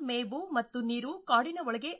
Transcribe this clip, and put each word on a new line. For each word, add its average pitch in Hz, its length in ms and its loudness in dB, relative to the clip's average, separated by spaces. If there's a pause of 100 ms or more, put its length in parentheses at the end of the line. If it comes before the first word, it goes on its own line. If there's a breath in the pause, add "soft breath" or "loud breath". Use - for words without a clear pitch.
ಮೇವು 247 480 -2
ಮತ್ತು 247 320 0
ನೀರು 240 380 -2
ಕಾಡಿನ 285 480 4
ಒಳಗೆ 233 320 -2